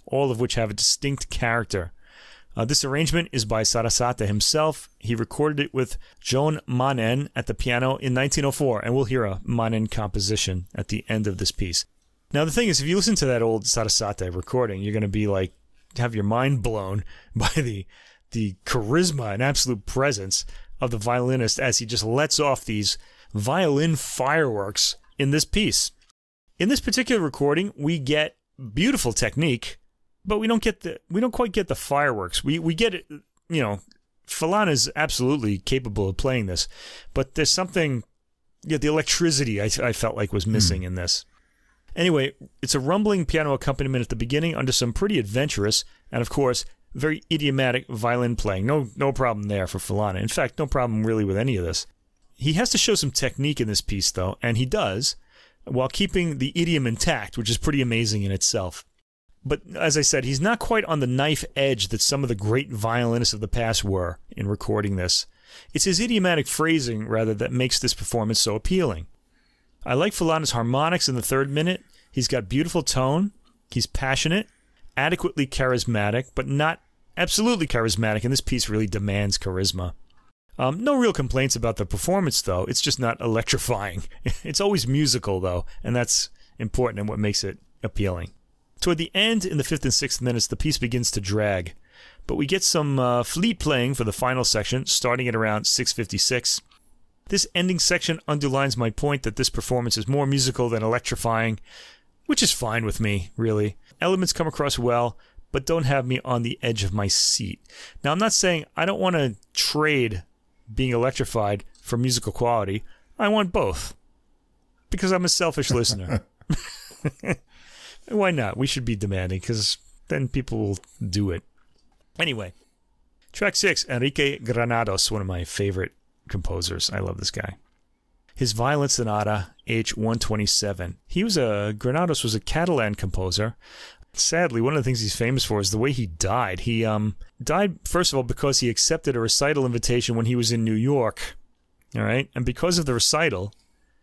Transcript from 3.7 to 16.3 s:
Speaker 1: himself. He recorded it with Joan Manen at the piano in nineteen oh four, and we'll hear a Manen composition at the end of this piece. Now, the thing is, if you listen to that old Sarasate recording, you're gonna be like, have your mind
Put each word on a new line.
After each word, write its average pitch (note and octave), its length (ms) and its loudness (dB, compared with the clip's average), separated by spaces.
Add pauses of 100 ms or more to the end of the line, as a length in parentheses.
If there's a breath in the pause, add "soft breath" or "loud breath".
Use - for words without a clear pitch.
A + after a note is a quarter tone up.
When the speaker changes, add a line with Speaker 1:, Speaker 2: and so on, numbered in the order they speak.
Speaker 1:
himself. D3+ 600 0 (100)
He A2+ 160 -2
recorded C#3+ 500 0
it - 80 -12
with C3 240 -2 (240 soft breath)
Joan D3+ 460 0
Manen B2+ 680 0
at B2 120 -6
the - 60 -2
piano B2+ 440 0
in B2+ 160 -2
nineteen C#3 320 2
oh C#3 60 2
four, B2+ 280 0
and A#2 160 -2
we'll C3+ 100 2
hear A#2 200 0
a F#2+ 200 -4
Manen A2+ 460 0
composition G2 840 -2
at G2+ 120 -6
the - 220 -4
end G#2+ 180 0
of F#2+ 120 -4
this F#2+ 120 0
piece. F2+ 340 -2 (460)
Now, D3 140 2
the D#3+ 60 -2
thing A#3 180 2
is, D#3 100 2
if C3+ 80 -2
you F3 80 2
listen G#3 200 4
to D3+ 100 2
that B2 160 2
old A2 240 2
Sarasate G#2 680 0
recording, G2 480 -2
you're G#2 120 -4
gonna G#2+ 140 0
be G#2 200 0
like, F#2+ 260 0 (440)
have A#2+ 160 0
your G#2+ 100 0
mind A#2+ 380 2